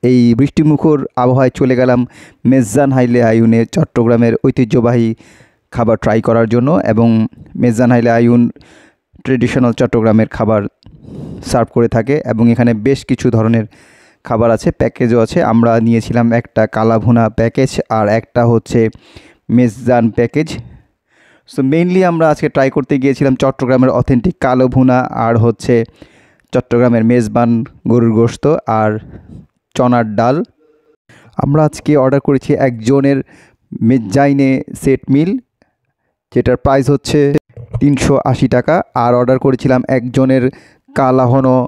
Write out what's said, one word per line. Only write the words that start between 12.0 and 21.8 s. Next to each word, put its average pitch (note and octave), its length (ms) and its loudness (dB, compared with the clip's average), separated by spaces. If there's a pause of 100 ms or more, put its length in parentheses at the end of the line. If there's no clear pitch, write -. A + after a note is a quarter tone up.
এবং A2+ 120 0 (100)
এখানে A#2+ 180 0 (140)
বেশ C3+ 140 0 (100)
কিছু B2+ 180 -2 (100)
ধরনের A2+ 280 0 (600)
খাবার A#2 300 0
আছে, C3+ 140 -2 (100)
প্যাকেজও A#2+ 460 0
আছে। - 140 -2 (120)
আমরা A#2 200 2 (160)
নিয়েছিলাম A#2 400 0 (120)
একটা - 220 -4 (140)
কালাভুনা A2+ 480 2 (160)
প্যাকেজ A#2 320 -2 (260)
আর G#2+ 80 0 (140)
একটা - 220 -6 (100)
হচ্ছে A#2 280 0 (760)
মেজান A#2+ 500 0 (120)
প্যাকেজ। D3 320 -2 (1000)
So - 120 -6 (100)
mainly F3+ 300 0 (100)